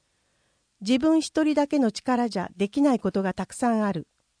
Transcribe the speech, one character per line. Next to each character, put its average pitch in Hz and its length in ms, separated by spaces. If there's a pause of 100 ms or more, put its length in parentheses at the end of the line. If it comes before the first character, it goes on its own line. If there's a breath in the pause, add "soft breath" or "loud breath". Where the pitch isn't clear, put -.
(800)
自 226 180
分 320 220
一 311 240
人 302 100
だ 285 140
け 302 100
の 233 140
力 240 360
じ 196 120
ゃ 175 160
で 196 120
き 285 140
な 285 100
い 226 60
こ 185 140
と 196 100
が 190 120
た 190 120
く - 60
さ 240 200
ん 214 120
あ 202 80
る。 170 160 (320)